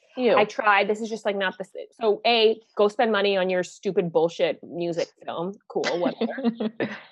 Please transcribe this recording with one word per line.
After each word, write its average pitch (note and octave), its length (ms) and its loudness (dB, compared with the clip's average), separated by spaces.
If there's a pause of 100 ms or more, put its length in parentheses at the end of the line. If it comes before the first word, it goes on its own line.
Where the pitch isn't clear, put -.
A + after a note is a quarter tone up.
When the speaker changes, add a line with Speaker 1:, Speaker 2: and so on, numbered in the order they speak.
(180)
Speaker 1:
Ew. A#3+ 180 4
Speaker 2:
I G#3 80 4
tried. G#3 460 2
This G#3 120 0
is A#3 80 -6
just, G#3+ 140 -8
like, G3+ 140 -2
not F#3 220 -2
the F#3+ 40 -8
s-," - 380 -16
so G#3+ 240 2
A, A3+ 340 4 (160)
go G#3 140 4
spend A3+ 220 0
money G3+ 260 2
on F#3 120 0
your F3+ 140 0
stupid F3+ 480 -4
bullshit E3 520 0
music E3+ 440 -4 (160)
film. E3+ 300 -6 (160)
Cool, D#3+ 140 -4 (160)
whatever. A3+ 440 -4
Speaker 1:
<laughs> A3 540 -4 (140)